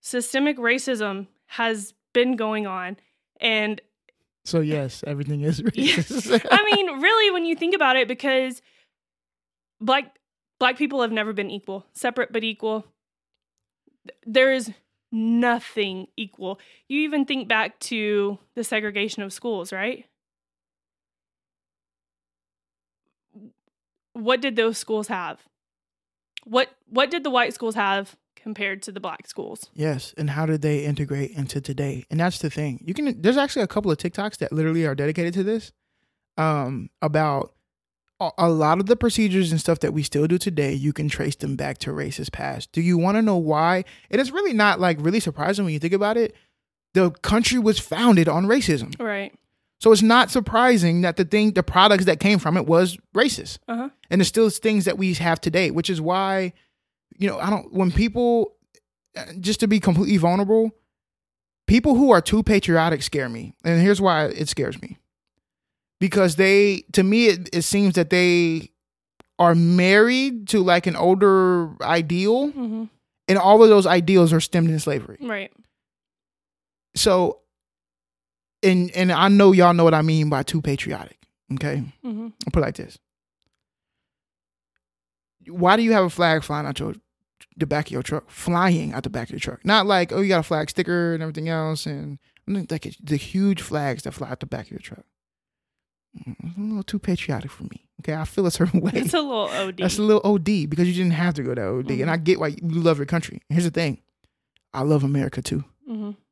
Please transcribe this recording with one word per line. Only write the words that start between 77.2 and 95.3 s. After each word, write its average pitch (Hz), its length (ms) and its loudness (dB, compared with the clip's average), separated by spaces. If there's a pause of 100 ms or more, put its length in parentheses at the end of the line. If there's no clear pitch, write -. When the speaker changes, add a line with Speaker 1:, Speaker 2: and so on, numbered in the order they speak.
Speaker 2:
and, 185 320 4
and 180 160 2
I 165 180 4
know 202 220 8
y'all 175 220 8
know 170 100 4
what 165 100 6
I 156 80 4
mean 156 280 2
by 139 140 -2
too - 180 -4
patriotic, - 560 -6 (360)
okay? 139 300 -4 (200)
Speaker 1:
Mm-hmm. 226 240 -10 (180)
Speaker 2:
I'll - 60 -8
put - 80 2
it 143 60 0
like - 100 -6
this. - 220 -16 (2500)
Why 180 280 2
do 233 80 2
you 226 100 4
have 202 100 4
a 175 60 0
flag 160 340 0
flying 147 240 -8
out 139 120 -8
your, 156 140 -8 (640)
the - 80 -2
back 147 220 -4
of - 40 -14
your 127 120 -6
truck? - 260 -8
Flying 175 640 0
out 135 100 -8
the - 60 -8
back - 200 -10
of - 20 -12
your - 80 -10
truck. - 260 -12
Not 202 200 2
like, 185 260 0
oh, 190 100 -2
you 202 80 0
got 185 100 4
a 156 40 -2
flag 151 260 -4
sticker 170 440 -2
and 160 100 -6
everything 156 260 -8
else. 160 360 -4
And, 147 340 -10 (280)
I - 40 -6
mean, 190 180 -6
like, 156 180 -6 (140)
the 147 140 -4
huge 185 460 -2
flags 143 420 -6
that - 100 -10
fly - 160 -12
out 127 120 -10
the - 40 -12
back 135 200 -10
of - 60 -20
your - 80 -14
truck. - 260 -20 (1200)